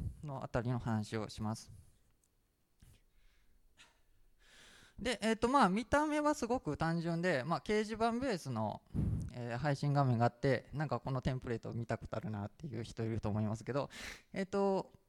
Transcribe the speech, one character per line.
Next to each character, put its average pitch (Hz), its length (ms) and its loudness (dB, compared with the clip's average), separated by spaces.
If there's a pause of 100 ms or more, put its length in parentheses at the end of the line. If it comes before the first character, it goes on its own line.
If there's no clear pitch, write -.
(240)
の 139 200 -8
あ - 40 -8
た 123 140 -2
り 120 100 0
の 123 80 0
話 110 380 -2
を 107 120 -4
し - 140 -10
ま 107 120 -2
す。 - 160 -14 (3250)
で、 220 220 -2
え 220 120 4
ー - 20 -4
と、 226 120 2
ま 254 180 6
あ、 185 40 6
見 208 160 0
た 294 220 4
目 302 140 2
は 302 120 4
す 262 140 -4
ご 240 120 0
く 147 180 -4
単 165 220 0
純 170 220 -2
で、 165 240 2
ま 160 120 0
あ、 - 40 -4
掲 214 220 2
示 214 100 -6
板 226 200 2
ベ 247 180 0
ー 190 60 0
ス 135 120 -8
の、 110 320 -2 (520)
え 120 220 -6
ー、 - 40 -2
配 143 160 2
信 143 180 0
画 143 100 6
面 123 140 4
が 117 80 6
あ 120 40 8
っ - 100 -16
て、 135 340 2
な 147 120 -4
ん - 20 -4
か 123 120 -2
こ 135 120 -6
の 131 100 -2
テ 143 100 0
ン 127 80 -2
プ - 100 -6
レ 117 60 -2
ー 110 40 -4
ト 117 140 -10
見 117 120 -4
た 113 120 -2
こ - 100 -8
と - 100 -6
あ - 40 -4
る 110 100 -6
な 101 140 -4
っ 107 40 -4
て - 160 -16
い 117 140 -6
う 117 40 -4
人 113 200 -6
い 110 60 -2
る 113 100 -2
と 110 100 -2
思 104 100 0
い 110 60 2
ま 107 100 -2
す - 80 -8
け 117 100 -6
ど、 139 160 -2 (440)
え 196 100 -2
ー - 20 -8
と、 196 460 0 (180)